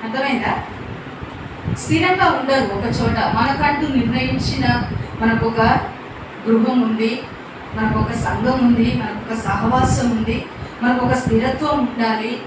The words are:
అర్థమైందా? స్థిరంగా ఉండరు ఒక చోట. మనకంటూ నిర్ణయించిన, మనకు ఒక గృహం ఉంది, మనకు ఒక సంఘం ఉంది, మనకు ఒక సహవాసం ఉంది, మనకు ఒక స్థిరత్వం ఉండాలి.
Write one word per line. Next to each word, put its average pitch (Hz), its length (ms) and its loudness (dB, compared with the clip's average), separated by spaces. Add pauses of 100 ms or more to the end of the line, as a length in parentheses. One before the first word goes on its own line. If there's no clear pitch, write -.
అర్థమైందా? 262 600 -2 (1120)
స్థిరంగా 370 500 2
ఉండరు 262 500 2
ఒక 196 100 -2
చోట. 226 340 0
మనకంటూ 277 760 2
నిర్ణయించిన, 247 880 2 (380)
మనకు 226 240 2
ఒక 226 160 2 (880)
గృహం 247 320 6
ఉంది, 220 380 0 (560)
మనకు 220 240 0
ఒక 226 120 0
సంఘం 240 560 0
ఉంది, 233 360 2
మనకు 220 300 -6
ఒక 226 60 -2
సహవాసం 233 720 2
ఉంది, 220 340 -2 (380)
మనకు 247 220 2
ఒక 254 80 4
స్థిరత్వం 254 680 0
ఉండాలి. 233 680 -2